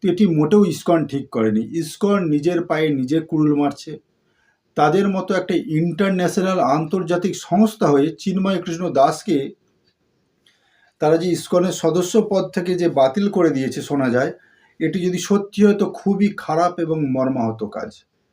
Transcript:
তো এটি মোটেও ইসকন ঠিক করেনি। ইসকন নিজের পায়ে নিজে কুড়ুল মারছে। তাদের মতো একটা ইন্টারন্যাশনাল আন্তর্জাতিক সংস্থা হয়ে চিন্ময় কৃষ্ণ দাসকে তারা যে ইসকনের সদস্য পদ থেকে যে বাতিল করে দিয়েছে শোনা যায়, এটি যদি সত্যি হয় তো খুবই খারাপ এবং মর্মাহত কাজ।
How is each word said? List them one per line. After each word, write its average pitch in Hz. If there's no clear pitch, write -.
তো 196
এটি 180
মোটেও 170
ইসকন 165
ঠিক 131
করেনি। 110
ইসকন 165
নিজের 160
পায়ে 156
নিজে 139
কুড়ুল 151
মারছে। 143
তাদের 160
মতো 190
একটা 185
ইন্টারন্যাশনাল 175
আন্তর্জাতিক 165
সংস্থা 214
হয়ে 143
চিন্ময় 190
কৃষ্ণ 170
দাসকে 143
তারা 160
যে 175
ইসকনের 175
সদস্য 175
পদ 190
থেকে 180
যে 175
বাতিল 139
করে 165
দিয়েছে 135
শোনা 139
যায়, 135
এটি 160
যদি 180
সত্যি 202
হয় 202
তো 190
খুবই 196
খারাপ 175
এবং 156
মর্মাহত 127
কাজ। -